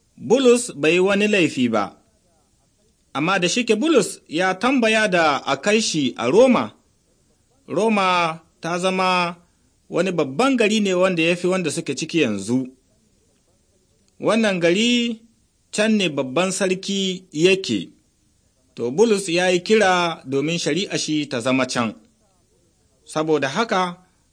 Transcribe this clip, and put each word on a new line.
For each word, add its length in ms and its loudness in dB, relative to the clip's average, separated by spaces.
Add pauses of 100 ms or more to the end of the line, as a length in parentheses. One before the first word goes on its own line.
(180)
Bulus 560 2
bai 180 2
yi 80 4
wani 280 2
laifi 400 2
ba, 280 -2 (1160)
amma 240 0
da 100 0
shike 280 0
Bulus 520 0
ya 260 -2
tambaya 540 0
da 380 2
a 100 0
kai 240 0
shi 360 -2
a 140 -2
Roma, 420 4 (960)
Roma 720 0 (200)
ta 180 -4
zama 580 0 (540)
wani 220 0
babban 440 0
gari 240 2
ne 140 0
wanda 280 2
ya 140 2
fi 100 -4
wanda 240 -2
suke 240 -6
ciki 260 -4
yanzu. 460 -2 (1500)
Wannan 400 0
gari 600 0 (500)
can 260 0
ne 120 0
babban 420 -2
sarki 840 -4
yake, 580 0 (840)
to, 160 -6
Bulus 380 2
ya 220 0
yi 100 0
kira 640 2
domin 340 -2
shari'a 400 -4
shi 280 -4
ta 140 -6
zama 260 0
can. 280 -4 (1120)
Saboda 440 -2
haka, 480 -2 (360)